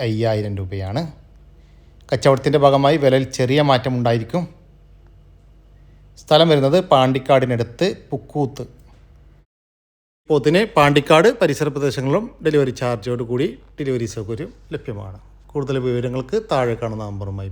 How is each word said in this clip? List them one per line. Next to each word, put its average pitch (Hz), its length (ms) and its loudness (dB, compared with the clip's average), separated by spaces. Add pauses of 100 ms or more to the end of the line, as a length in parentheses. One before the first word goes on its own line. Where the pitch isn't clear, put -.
അയ്യായിരം 110 540 -2
രൂപയാണ്. 98 440 -6 (1080)
കച്ചവടത്തിൻ്റെ 139 520 2
ഭാഗമായി 139 400 4
വിലയിൽ 131 220 2 (140)
ചെറിയ 131 200 2 (120)
മാറ്റമുണ്ടായിരിക്കും. 123 760 -2 (1800)
സ്ഥലം 160 300 4
വരുന്നത് 143 260 4 (140)
പാണ്ടിക്കാടിനടുത്ത് 131 960 2 (220)
പുക്കൂത്ത്. 139 540 -6 (1600)
പോത്തിന് 151 300 4 (160)
പാണ്ടിക്കാട് 147 520 6 (120)
പരിസര 151 340 0
പ്രദേശങ്ങളിലും 139 520 -2 (180)
ഡെലിവറി 147 360 2
ചാർജോട് 120 500 -4
കൂടി 123 180 -2 (300)
ഡെലിവറി 131 360 -4
സൗകര്യം 113 380 -10 (220)
ലഭ്യമാണ്. 101 440 -12 (340)
കൂടുതൽ 139 240 -4 (100)
വിവരങ്ങൾക്ക് 127 520 -4 (140)
താഴെ 123 300 0
കാണുന്ന 110 280 -6
നമ്പറുമായി 98 420 -10